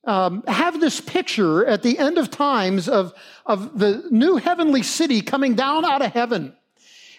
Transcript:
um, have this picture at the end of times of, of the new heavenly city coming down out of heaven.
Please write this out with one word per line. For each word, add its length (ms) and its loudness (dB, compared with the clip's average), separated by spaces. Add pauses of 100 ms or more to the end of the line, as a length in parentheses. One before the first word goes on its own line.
um, 400 0
have 340 -2
this 200 0
picture 640 0
at 160 0
the 160 0
end 180 0
of 140 0
times 580 0
of, 240 0 (320)
of 340 -4
the 320 0
new 260 4
heavenly 460 0
city 380 0
coming 340 0
down 300 0
out 160 0
of 120 -2
heaven. 420 -4 (640)